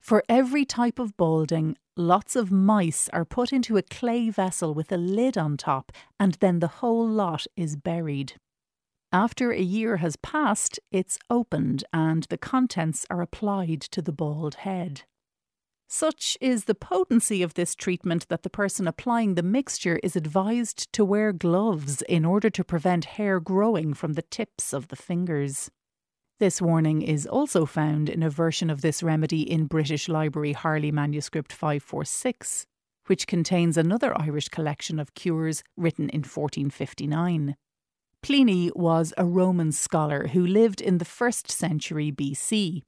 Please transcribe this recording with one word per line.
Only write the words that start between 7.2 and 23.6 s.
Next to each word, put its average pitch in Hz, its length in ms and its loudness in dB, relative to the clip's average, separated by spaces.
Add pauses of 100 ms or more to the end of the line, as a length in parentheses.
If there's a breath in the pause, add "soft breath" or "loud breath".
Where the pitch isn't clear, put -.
is 156 200 -2
buried. 147 580 -4 (760)
After 233 380 2
a - 100 -2
year 208 380 0
has 160 180 -2
passed, - 600 -2 (120)
it's - 280 -2 (120)
opened 160 640 0
and 160 320 2
the - 120 -6
contents 190 720 -2
are 175 140 -2
applied 180 580 -4
to - 220 -8
the 165 100 -4
bald 151 440 -4
head. 180 460 -6 (840)
Such - 520 -2
is 247 240 0
the 214 100 0
potency 233 720 2
of 165 100 -4
this 175 220 -2
treatment 170 520 -2
that 165 140 -4
the - 80 -6
person 196 380 -2
applying 226 460 0
the 170 100 0
mixture 190 580 0
is 175 140 -2
advised 190 760 -2
to 214 120 4
wear 208 280 2
gloves 170 680 0
in 165 220 2
order 202 260 4
to 185 140 -2
prevent 175 400 0
hair 196 340 -2
growing 185 560 2